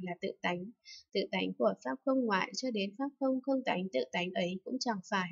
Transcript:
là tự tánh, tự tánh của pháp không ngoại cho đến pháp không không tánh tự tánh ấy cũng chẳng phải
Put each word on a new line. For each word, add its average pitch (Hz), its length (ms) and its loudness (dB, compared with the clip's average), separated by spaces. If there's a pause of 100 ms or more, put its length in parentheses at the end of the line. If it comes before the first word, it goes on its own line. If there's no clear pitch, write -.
là 180 180 -4
tự - 80 -2 (140)
tánh, 180 220 -2 (500)
tự 196 60 2 (100)
tánh 190 280 0
của 214 160 4 (100)
pháp 254 200 -2
không 262 200 4
ngoại 202 320 2
cho 262 140 -2
đến 202 280 0
pháp 277 100 -2 (120)
không 262 200 2
không 262 240 2
tánh 190 280 0
tự 262 80 2 (120)
tánh 180 220 -2
ấy 185 300 0
cũng 254 160 -4
chẳng 220 180 0 (120)
phải 185 220 2